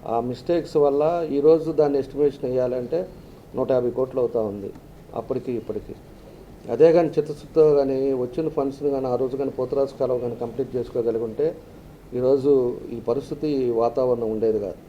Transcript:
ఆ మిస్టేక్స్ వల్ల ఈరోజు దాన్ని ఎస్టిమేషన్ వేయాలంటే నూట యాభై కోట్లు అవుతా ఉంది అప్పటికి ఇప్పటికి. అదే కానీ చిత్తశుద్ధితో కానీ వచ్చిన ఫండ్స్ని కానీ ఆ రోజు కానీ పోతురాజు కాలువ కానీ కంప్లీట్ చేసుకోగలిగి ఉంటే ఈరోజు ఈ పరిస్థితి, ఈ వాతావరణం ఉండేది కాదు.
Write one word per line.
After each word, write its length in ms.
ఆ 140
మిస్టేక్స్ 560
వల్ల 540
ఈరోజు 420
దాన్ని 260
ఎస్టిమేషన్ 520
వేయాలంటే 580
నూట 160
యాభై 180
కోట్లు 300
అవుతా 200
ఉంది 300
అప్పటికి 380
ఇప్పటికి. 420
అదే 220
కానీ 160
చిత్తశుద్ధితో 680
కానీ 380
వచ్చిన 360
ఫండ్స్ని 420
కానీ 160
ఆ 80
రోజు 220
కానీ 140
పోతురాజు 480
కాలువ 200
కానీ 180
కంప్లీట్ 400
చేసుకోగలిగి 480
ఉంటే 320
ఈరోజు 640
ఈ 80
పరిస్థితి, 480
ఈ 220
వాతావరణం 600
ఉండేది 280
కాదు. 160